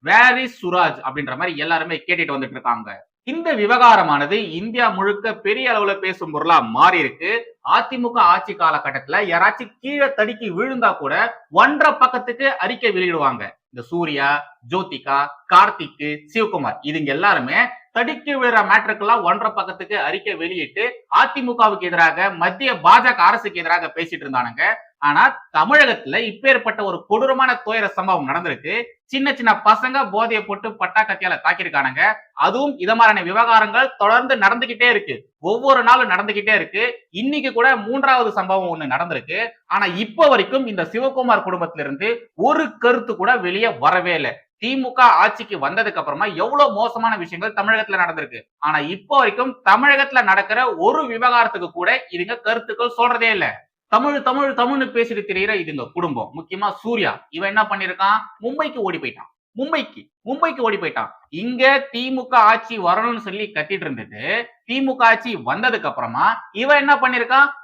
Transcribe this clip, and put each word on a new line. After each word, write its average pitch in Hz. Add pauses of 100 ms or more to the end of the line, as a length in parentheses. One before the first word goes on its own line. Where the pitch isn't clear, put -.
"Where 240
is 254
சுராஜ்?" 180
அப்படின்ற 131
மாதிரி 170
எல்லாருமே 165 (100)
கேட்டுட்டு 160
வந்துட்டு 135
இருக்காங்க. 113 (320)
இந்த 320
விவகாரமானது 208 (140)
இந்தியா 220
முழுக்க 202
பெரிய 233
அளவுல 208
பேசும் 185
பொருளா 151
மாறி 147
இருக்கு. 165 (420)
அதிமுக 240
ஆட்சி 185
காலகட்டத்துல 147
யாராச்சும் 202
கீழே 277
தடுக்கி 220
விழுந்தா 226
கூட 143 (360)
ஒன்றரை 277
பக்கத்துக்கு 247 (100)
அறிக்கை 240
வெளியிடுவாங்க. 156 (260)
இந்த 120
சூர்யா, 151 (420)
ஜோதிகா, 143 (340)
கார்த்திக், 180 (300)
சிவகுமார் 180
இதுங்க 151
எல்லாருமே 147 (360)
தடுக்கி 254
விழுற 240 (100)
மேட்டருக்கெல்லாம் 214
ஒன்றரை 214
பக்கத்துக்கு 190 (100)
அறிக்கை 190
வெளியிட்டு 175 (340)
அதிமுகவுக்கு 233
எதிராக, 170 (120)
மத்திய 185 (140)
பாஜக 247
அரசுக்கு 202
எதிராக 165
பேசிட்டு 165
இருந்தானுங்க. 127 (440)
ஆனா 156 (320)
தமிழகத்துல 214 (100)
இப்பேற்பட்ட 226
ஒரு 170 (100)
கொடூரமான 247 (120)
துயர 214 (100)
சம்பவம் 185
நடந்திருக்கு. 170 (380)
சின்ன 277 (120)
சின்ன 226 (140)
பசங்க 254 (160)
போதையை 220
போட்டு 202 (140)
பட்டா 214
கத்தியால 185 (100)
தாக்கியிருக்கானுங்க. 147 (420)
அதுவும் 262 (100)
இத 196
மாதிரியான 208
விவகாரங்கள் 226 (120)
தொடர்ந்து 247
நடந்துகிட்டே 233
இருக்கு, 190 (340)
ஒவ்வொரு 247
நாளும் 240
நடந்துகிட்டே 208
இருக்கு. 196 (360)
இன்னைக்கு 269
கூட 247 (180)
மூன்றாவது 254
சம்பவம் 185
ஒண்ணு 151
நடந்திருக்கு. 160 (340)
ஆனா 196 (180)
இப்ப 302
வரைக்கும் 247
இந்த 185
சிவகுமார் 247
குடும்பத்திலிருந்து 165 (380)
ஒரு 311 (200)
கருத்து 233
கூட 190 (120)
வெளியே 202 (120)
வரவே 175
இல்ல. 131 (320)
திமுக 254 (200)
ஆட்சிக்கு 214 (100)
வந்ததுக்கு 196
அப்புறமா 151 (180)
எவ்வளவு 262
மோசமான 226 (100)
விஷயங்கள் 190
தமிழகத்துல 208
நடந்திருக்கு. 160 (260)
ஆனா 151 (180)
இப்ப -
வரைக்கும் 247 (160)
தமிழகத்துல 269
நடக்கிற 202 (260)
ஒரு 302 (100)
விவகாரத்துக்கு 226
கூட 185 (240)
இதுங்க 185 (120)
கருத்துக்கள் 233
சொல்றதே 240
இல்ல. 165 (440)
தமிழ், 277 (120)
தமிழ், 269
தமிழ்னு 262
பேசிட்டு 233
திரியிற 196 (120)
இதுங்க 147 (120)
குடும்பம், 151
முக்கியமா 190 (160)
சூர்யா, 214 (240)
இவன் 196
என்ன 214
பண்ணிருக்கான்? 196 (220)
மும்பைக்கு 277
ஓடி 175
போயிட்டான். 123 (320)
மும்பைக்கு, 285 (260)
மும்பைக்கு 285
ஓடி 202
போயிட்டான். 139 (300)
இங்க 247 (280)
திமுக 254 (140)
ஆட்சி 226 (120)
வரணும்னு 220
சொல்லி 202 (100)
கத்திட்டு 165
இருந்துட்டு, 113 (460)
திமுக 262
ஆட்சி 226 (180)
வந்ததுக்கு 190
அப்புறமா 131 (340)
இவன் 285
என்ன 285 (100)
பண்ணிருக்கான்? 254 (140)